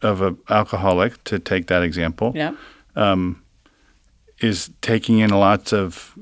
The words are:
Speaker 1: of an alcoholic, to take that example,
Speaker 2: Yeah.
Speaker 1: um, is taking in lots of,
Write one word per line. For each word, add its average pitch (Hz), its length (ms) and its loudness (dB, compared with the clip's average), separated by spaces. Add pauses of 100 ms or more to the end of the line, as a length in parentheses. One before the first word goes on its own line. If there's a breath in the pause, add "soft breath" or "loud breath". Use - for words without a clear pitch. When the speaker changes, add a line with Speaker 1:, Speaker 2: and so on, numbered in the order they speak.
Speaker 1:
of 101 200 0
an 92 140 0 (140)
alcoholic, 101 760 0
to 104 120 -4
take 90 300 -4
that 90 160 2
example, 87 520 -2
Speaker 2:
Yeah. 156 180 -6 (420 loud breath)
Speaker 1:
um, 92 460 0 (1000)
is 107 320 -4 (100)
taking 113 380 2
in 110 100 4
lots 101 420 2
of, 98 400 -4 (100)